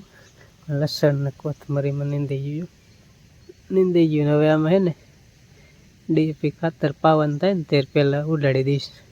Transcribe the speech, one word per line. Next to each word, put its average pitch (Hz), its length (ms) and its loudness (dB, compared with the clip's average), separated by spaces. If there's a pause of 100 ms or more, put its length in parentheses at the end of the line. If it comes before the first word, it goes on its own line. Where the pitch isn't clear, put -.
(680)
લસણ 147 460 0
ને 139 220 -4
કોથમરીમાં 143 680 -6
નીંદાઈ 143 320 -4
ગયું. 147 300 -8 (1040)
નીંદાઈ 180 360 4
ગયું 151 180 0
ને 147 60 2
હવે 151 180 4
આમાં 156 220 2
હે 190 60 4
ને 180 160 0 (1160)
ડી 156 180 2
એ 156 40 -6
પી 147 180 -4
ખાતર 160 420 -4
પાવાનું 151 460 2
થાય 185 160 0
ને 175 80 -4
ત્યારે 143 300 -2
પહેલાં 143 320 0
ઉડાડી 143 400 0
દઈશ. 139 240 -2 (240)